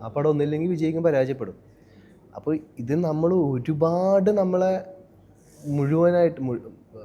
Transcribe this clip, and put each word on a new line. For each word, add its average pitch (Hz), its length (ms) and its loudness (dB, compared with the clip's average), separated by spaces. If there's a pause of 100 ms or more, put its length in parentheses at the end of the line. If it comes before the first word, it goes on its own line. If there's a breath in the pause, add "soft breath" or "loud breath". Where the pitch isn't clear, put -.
ആ 113 40 -10
പടം 143 220 0
ഒന്നില്ലെങ്കിൽ 151 400 0
വിജയിക്കും, 160 340 -2
പരാജയപ്പെടും. 131 520 0 (800 soft breath)
അപ്പോൾ 151 240 -4 (200)
ഇത് 139 240 -2
നമ്മൾ 160 300 0
ഒരുപാട് 170 960 2
നമ്മളെ 185 540 0 (800)
മുഴുവനായിട്ട് 156 760 2
മുഴു-, 117 300 -6 (340)